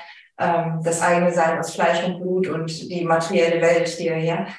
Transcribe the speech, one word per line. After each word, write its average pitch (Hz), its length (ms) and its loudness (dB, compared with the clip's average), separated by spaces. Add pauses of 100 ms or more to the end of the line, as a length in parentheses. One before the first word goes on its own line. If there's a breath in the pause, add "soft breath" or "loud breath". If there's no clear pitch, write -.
(380 loud breath)
ähm, 165 460 0
das 165 180 0
eigene 175 300 4
Sein 170 280 2
aus - 140 -6
Fleisch 170 300 0
und 180 160 -4
Blut 180 280 0
und 165 420 -6
die 175 160 -4
materielle 165 560 2
Welt 170 260 4
hier, 165 300 -2
ja, 170 300 -2 (120)